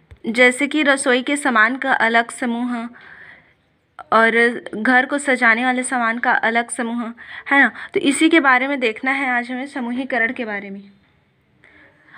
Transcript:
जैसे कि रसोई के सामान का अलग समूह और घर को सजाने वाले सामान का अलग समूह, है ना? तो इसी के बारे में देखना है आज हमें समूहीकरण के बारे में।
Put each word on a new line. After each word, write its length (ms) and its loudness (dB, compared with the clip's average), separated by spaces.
जैसे 400 2
कि 160 0
रसोई 380 2
के 140 -2
सामान 400 2
का 180 -2
अलग 380 2
समूह 580 -6
और 480 2
घर 300 2
को 120 -4
सजाने 480 0
वाले 180 0
सामान 340 -2
का 140 0
अलग 380 0
समूह, 440 -6
है 80 4
ना? 120 4
तो 60 0
इसी 300 2
के 100 6
बारे 280 4
में 120 -2
देखना 320 -2
है 180 -2
आज 220 -4
हमें 160 -8
समूहीकरण 640 -4
के 120 -6
बारे 240 -8
में। 140 -14